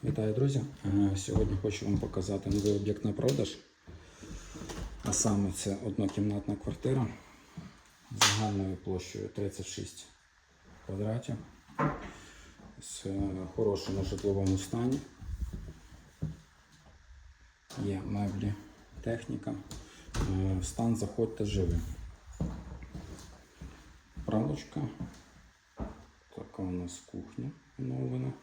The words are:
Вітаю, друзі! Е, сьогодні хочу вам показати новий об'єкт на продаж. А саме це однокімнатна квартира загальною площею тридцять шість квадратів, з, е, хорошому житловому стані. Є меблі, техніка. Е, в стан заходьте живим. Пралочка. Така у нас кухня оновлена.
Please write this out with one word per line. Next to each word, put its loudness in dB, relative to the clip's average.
Вітаю, 2
друзі! 4
Е, 6
сьогодні 2
хочу -2
вам 4
показати 0
новий 6
об'єкт 0
на 4
продаж. 2
А 2
саме 6
це 0
однокімнатна 2
квартира 0
загальною 4
площею -4
тридцять -4
шість -8
квадратів, -2
з, -12
е, -2
хорошому 2
житловому 2
стані. 0
Є 2
меблі, 2
техніка. -2
Е, 4
в -2
стан 4
заходьте 2
живим. 4
Пралочка. 2
Така -8
у -2
нас -4
кухня -8
оновлена. -2